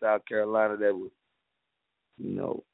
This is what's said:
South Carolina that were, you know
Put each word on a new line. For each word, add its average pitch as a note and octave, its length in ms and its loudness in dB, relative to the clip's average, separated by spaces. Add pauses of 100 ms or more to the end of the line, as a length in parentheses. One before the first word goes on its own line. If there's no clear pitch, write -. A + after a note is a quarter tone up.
South G#2+ 260 2
Carolina G#2+ 520 0
that G2+ 180 2
were, F#2 120 -8 (1080)
you - 140 -8
know F#2+ 440 -6